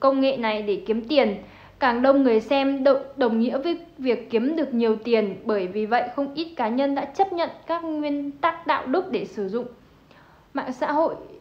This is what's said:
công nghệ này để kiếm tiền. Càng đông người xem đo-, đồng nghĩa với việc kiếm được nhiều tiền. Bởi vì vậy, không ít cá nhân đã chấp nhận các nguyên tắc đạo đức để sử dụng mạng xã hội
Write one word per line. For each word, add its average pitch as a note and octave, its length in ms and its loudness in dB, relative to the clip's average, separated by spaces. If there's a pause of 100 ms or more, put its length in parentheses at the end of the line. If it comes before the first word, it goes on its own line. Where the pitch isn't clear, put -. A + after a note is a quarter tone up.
công C4+ 200 4
nghệ C4+ 160 2
này A3 260 -2
để G3 240 -2
kiếm A3+ 220 -2
tiền. B3 280 4 (420)
Càng B3 240 2
đông C#4 200 6
người A3+ 180 6
xem C#4 440 0
đo-, C4+ 200 4 (120)
đồng A3+ 240 2
nghĩa B3+ 180 0
với E4+ 200 -2 (200)
việc A#3 320 -2
kiếm B3 260 0
được D4 180 -2
nhiều A3+ 220 2
tiền. G#3 480 0
Bởi G3+ 220 0
vì G#3 200 -4
vậy, B3 300 0
không C#4 180 -4
ít E4 220 -8
cá A3+ 120 -2
nhân C#4 260 0
đã C#4 100 -2
chấp G4 280 -2
nhận E4+ 180 -2 (160)
các E4 180 -4
nguyên D4 460 -4
tắc E4 360 -4
đạo C#4 200 -2
đức E4+ 240 0
để G3+ 140 -4
sử F#3+ 240 -6
dụng A#3 180 -6 (880)
mạng B3+ 180 -6
xã - 200 -4
hội G#3 220 2 (260)